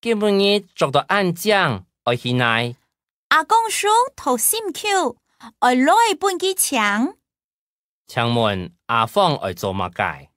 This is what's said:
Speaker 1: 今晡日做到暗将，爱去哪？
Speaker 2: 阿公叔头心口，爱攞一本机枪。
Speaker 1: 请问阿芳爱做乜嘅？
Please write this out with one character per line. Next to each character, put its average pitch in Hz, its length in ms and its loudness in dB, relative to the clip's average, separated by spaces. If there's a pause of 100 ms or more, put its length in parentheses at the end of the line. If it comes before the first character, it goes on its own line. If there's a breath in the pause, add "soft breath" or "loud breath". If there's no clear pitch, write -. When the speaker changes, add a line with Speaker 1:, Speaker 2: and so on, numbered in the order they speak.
Speaker 1:
今 233 160 -2
晡 202 440 2
日 196 140 -20
做 151 160 0
到 139 180 2
暗 190 260 0
将， 175 520 0 (180)
爱 120 120 0
去 123 160 -4
哪？ 120 420 0 (540)
Speaker 2:
阿 311 160 2
公 453 260 2
叔 - 180 -2 (260)
头 254 240 -2
心 440 340 -4
口， 381 460 -2 (400 loud breath)
爱 254 160 2
攞 370 360 4
一 370 40 0
本 370 240 -2
机 370 160 -2
枪。 226 640 -2 (880)
Speaker 1:
请 120 280 -2
问 101 400 -2 (120)
阿 117 180 0
芳 165 320 0
爱 95 160 -6
做 95 220 -6
乜 90 180 -6
嘅？ 78 440 -6